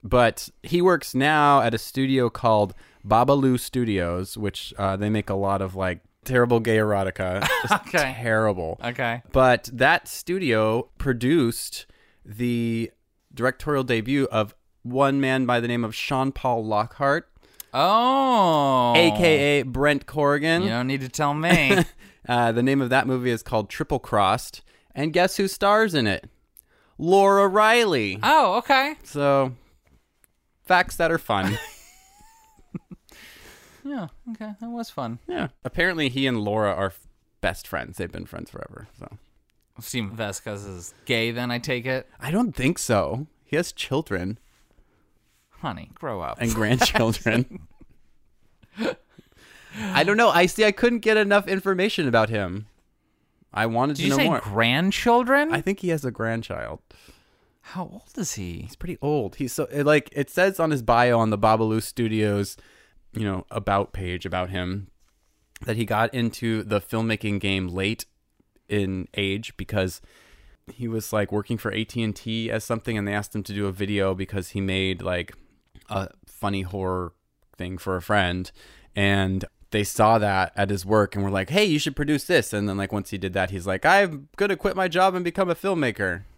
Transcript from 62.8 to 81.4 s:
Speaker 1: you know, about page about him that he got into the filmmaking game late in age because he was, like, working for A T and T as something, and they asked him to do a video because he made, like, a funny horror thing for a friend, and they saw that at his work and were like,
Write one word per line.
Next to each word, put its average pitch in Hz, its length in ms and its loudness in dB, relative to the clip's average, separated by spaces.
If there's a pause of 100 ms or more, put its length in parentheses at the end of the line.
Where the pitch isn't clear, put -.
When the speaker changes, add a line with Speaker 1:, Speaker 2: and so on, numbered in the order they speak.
Speaker 1:
you 110 100 -6
know, 95 280 -4
about 101 420 -2
page 92 320 -8
about 90 240 -4
him 95 380 -6 (760)
that 113 140 -4
he 113 100 -2
got 113 280 0
into 113 500 -2
the 104 180 0
filmmaking 110 580 -4
game 98 280 -2
late 95 380 -4 (640)
in 95 480 -4
age 101 420 -4
because 92 440 -4 (720)
he 123 140 -10
was, 113 260 -6
like, 104 180 0
working 104 260 -2
for 104 140 -4
A 107 120 -4
T 117 180 -6
and 107 140 -2
T 113 340 -6
as 110 140 -4
something, 113 340 -4
and 101 100 -2
they 101 60 -4
asked 104 220 -6
him 104 80 -6
to 101 100 -10
do 101 140 -2
a 98 40 -2
video 98 440 -2
because 95 340 -6
he 101 120 -4
made, 95 400 -2
like, 90 320 -6 (560)
a 98 200 -4 (180)
funny 98 360 -6
horror 92 500 -4 (440)
thing 90 200 -8
for 95 180 -4
a 87 60 -4
friend, 92 500 0 (440)
and 98 500 2 (260)
they 104 120 0
saw 110 340 4
that 98 380 0
at 101 160 0
his 95 120 -4
work 101 300 2
and 101 100 -2
were 98 60 -2
like, 98 220 -2